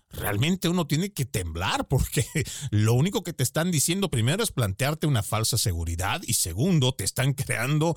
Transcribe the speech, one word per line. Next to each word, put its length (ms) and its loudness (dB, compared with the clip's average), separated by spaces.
realmente 600 0
uno 180 0
tiene 240 0
que 140 -4
temblar, 640 -2
porque 340 2
<laughs> 480 -6
lo 220 4
único 300 2
que 100 -6
te 100 -2
están 280 0
diciendo 380 0
primero 320 2
es 120 -2
plantearte 520 0
una 160 2
falsa 360 0
seguridad 680 -2
y 100 0
segundo, 580 2
te 100 -8
están 300 0
creando 640 0